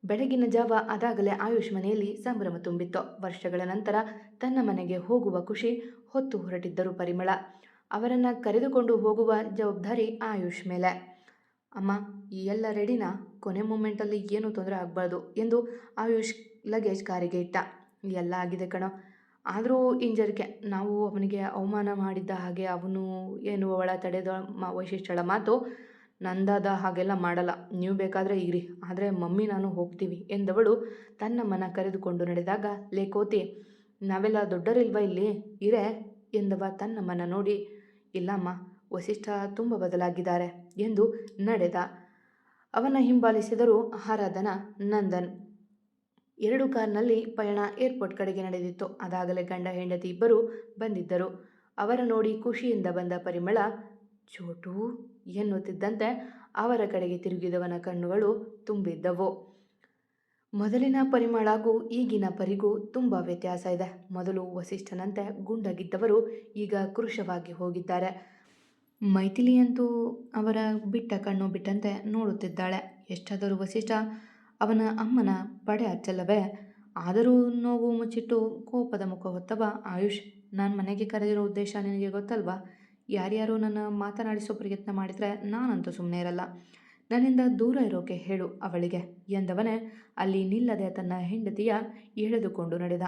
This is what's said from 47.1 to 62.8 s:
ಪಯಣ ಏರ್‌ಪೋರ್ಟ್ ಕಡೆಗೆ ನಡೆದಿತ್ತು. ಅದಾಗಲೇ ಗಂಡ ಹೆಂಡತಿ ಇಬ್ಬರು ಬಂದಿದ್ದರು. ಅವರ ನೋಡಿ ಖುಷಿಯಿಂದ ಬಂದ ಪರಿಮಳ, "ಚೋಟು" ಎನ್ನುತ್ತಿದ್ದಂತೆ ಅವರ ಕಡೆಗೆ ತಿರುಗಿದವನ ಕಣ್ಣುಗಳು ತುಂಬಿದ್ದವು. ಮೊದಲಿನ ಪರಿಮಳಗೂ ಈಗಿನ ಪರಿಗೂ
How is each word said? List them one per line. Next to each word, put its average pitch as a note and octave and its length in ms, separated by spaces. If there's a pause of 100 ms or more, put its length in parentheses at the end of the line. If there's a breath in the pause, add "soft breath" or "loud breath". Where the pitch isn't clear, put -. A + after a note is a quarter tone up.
ಪಯಣ G#3 340 (200)
ಏರ್‌ಪೋರ್ಟ್ B3+ 380
ಕಡೆಗೆ F#3+ 260
ನಡೆದಿತ್ತು. F3+ 420 (160)
ಅದಾಗಲೇ F3+ 420
ಗಂಡ F3+ 240
ಹೆಂಡತಿ F3+ 420
ಇಬ್ಬರು G#3+ 280 (420 loud breath)
ಬಂದಿದ್ದರು. F#3 480 (500 loud breath)
ಅವರ A#3 280
ನೋಡಿ A3 340
ಖುಷಿಯಿಂದ A3+ 480
ಬಂದ F3+ 300
ಪರಿಮಳ, F3 400 (760)
"ಚೋಟು" F3 420 (640)
ಎನ್ನುತ್ತಿದ್ದಂತೆ G3+ 720 (480 loud breath)
ಅವರ A3+ 300
ಕಡೆಗೆ F3+ 320
ತಿರುಗಿದವನ F3+ 600
ಕಣ್ಣುಗಳು F3+ 520 (360)
ತುಂಬಿದ್ದವು. F3+ 640 (1300 soft breath)
ಮೊದಲಿನ A#3+ 500
ಪರಿಮಳಗೂ A3+ 680 (160)
ಈಗಿನ A#3 400
ಪರಿಗೂ G3 400 (160)